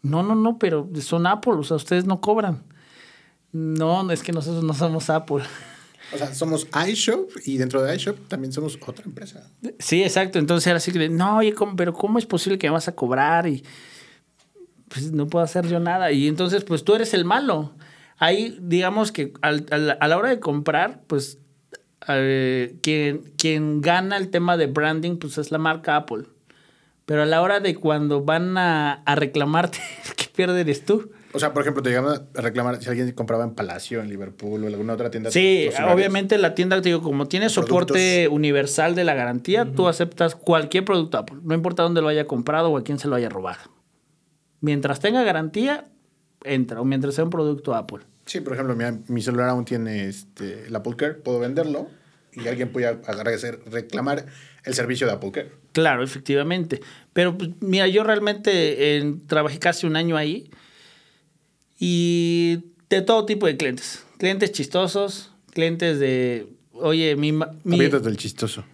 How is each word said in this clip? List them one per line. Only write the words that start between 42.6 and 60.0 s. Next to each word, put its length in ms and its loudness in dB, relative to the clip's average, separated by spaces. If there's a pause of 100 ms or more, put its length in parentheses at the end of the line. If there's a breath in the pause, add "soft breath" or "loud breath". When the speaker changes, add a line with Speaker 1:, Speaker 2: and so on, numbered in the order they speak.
Speaker 1:
o 80 2
a 60 -2
quién 160 -4
se 80 -6
lo 80 0
haya 140 0
robado. 420 -8 (880)
Mientras 380 0
tenga 240 2
garantía, 680 -2 (540)
entra, 360 -2
o 60 -2
mientras 300 0
sea 80 0
un 80 -2
producto 420 -2
Apple. 300 -6 (240)
Speaker 2:
Sí, 120 -8
por 140 -6
ejemplo, 220 -2
mi, 80 -2 (240)
mi 160 -2
celular 260 0
aún 160 -2
tiene, 420 -4
este, 600 -12
el 80 -10
Apple 200 -6
Care, 200 -2
puedo 240 -4
venderlo 500 -2 (420 soft breath)
y 160 -10
alguien 240 -4
puede 160 -2
agarrar 440 -4
y 60 0
hacer, 220 -8 (120)
reclamar 560 -4 (380 loud breath)
el 100 -4
servicio 320 -2
de 60 2
Apple 180 -6
Care. 200 -8 (200)
Speaker 1:
Claro, 320 2
efectivamente. 760 -2 (320 loud breath)
Pero, 280 2
pues, 100 -4 (100)
mira, 280 2
yo 160 4
realmente, 960 2
eh, 160 0 (100)
trabajé 320 0
casi 300 0
un 80 0
año 200 0